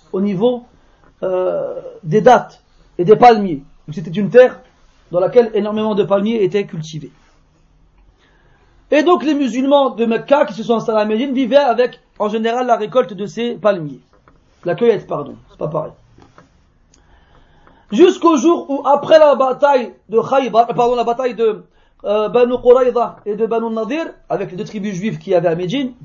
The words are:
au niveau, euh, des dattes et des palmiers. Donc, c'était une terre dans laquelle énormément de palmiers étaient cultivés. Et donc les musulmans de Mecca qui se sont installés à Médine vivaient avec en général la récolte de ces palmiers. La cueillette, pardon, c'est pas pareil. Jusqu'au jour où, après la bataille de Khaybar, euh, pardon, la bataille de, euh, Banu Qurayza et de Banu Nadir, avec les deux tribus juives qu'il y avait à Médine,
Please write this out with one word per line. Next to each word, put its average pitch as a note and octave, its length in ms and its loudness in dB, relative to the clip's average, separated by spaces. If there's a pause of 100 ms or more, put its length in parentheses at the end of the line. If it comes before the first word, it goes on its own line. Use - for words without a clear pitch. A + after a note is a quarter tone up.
(140)
au F#3+ 80 -4
niveau, A3 440 -2 (580)
euh, F#3 580 -4 (220)
des F#3 180 0
dattes A3+ 400 4 (360)
et F3+ 60 -2
des G#3 120 6
palmiers. G#3 480 4 (240)
Donc, D3+ 80 -14
c'était F#3+ 160 -10
une F#3+ 180 -4
terre A#3+ 320 4 (500)
dans E3+ 80 0
laquelle A3 340 2
énormément G#3+ 420 -2
de G3 80 0
palmiers G3+ 400 0
étaient G3 220 -2
cultivés. D#3 460 -14 (1800)
Et D4 120 4
donc F4 200 2
les D4+ 100 -2
musulmans C#4 560 0
de G#3+ 160 -4
Mecca B3+ 400 0
qui B3+ 80 -12
se G#3+ 100 -12
sont A3+ 120 0
installés A3 260 -2
à G#3 40 0
Médine A3+ 280 -4
vivaient B3+ 240 0
avec B3 420 0 (200)
en G#3 100 -2
général A3+ 380 -4
la A#3 100 2
récolte A#3+ 360 -2
de G3+ 120 -10
ces A3+ 300 -6
palmiers. D3+ 440 -4 (640)
La E3+ 120 -4
cueillette, G3+ 320 0
pardon, B2+ 280 -10 (140)
c'est - 80 -20
pas - 100 -6
pareil. D#3 240 -6 (2000)
Jusqu'au D#4+ 460 4
jour C4 320 0
où, C#4 160 -4
après C#4+ 340 4
la D4 160 6
bataille C4 580 0 (160)
de A3 100 0
Khaybar, A#3 500 0
euh, A#3+ 40 -6
pardon, A#3+ 220 0
la A#3 80 -2
bataille A#3+ 320 -4
de, G#3 280 -2 (400)
euh, G#3 260 -2
Banu A#3+ 320 2
Qurayza A#3+ 640 2
et G#3 100 -6
de A3 100 -2
Banu A3+ 280 -4
Nadir, A3 320 -6 (220)
avec F3+ 240 -6
les F3+ 60 -14
deux G#3 60 -10
tribus G#3 320 -8
juives F3 220 -6
qu'il F#3+ 160 -4
y - 20 2
avait F3 120 0
à E3 80 0
Médine, A#3+ 380 -6 (120)